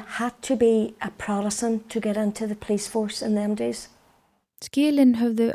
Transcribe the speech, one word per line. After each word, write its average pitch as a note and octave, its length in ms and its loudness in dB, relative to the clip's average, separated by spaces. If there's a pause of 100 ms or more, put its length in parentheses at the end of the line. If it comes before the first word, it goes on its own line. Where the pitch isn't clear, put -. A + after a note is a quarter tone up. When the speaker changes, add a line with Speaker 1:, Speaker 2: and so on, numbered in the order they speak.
(180)
Speaker 1:
had A#3 240 -4
to C4+ 140 0
be A3 440 4
a - 120 -6
Protestant G#3+ 800 -2
to A3+ 100 -2
get G#3 160 -2
into G#3+ 300 -2
the G#3 80 -6
police G#3 320 -2
force G#3+ 340 -4
in G#3+ 140 0
them G#3 200 0
days. A#3 340 -4 (680)
Speaker 2:
Skilin C#4 640 4
höfðu A#3 340 2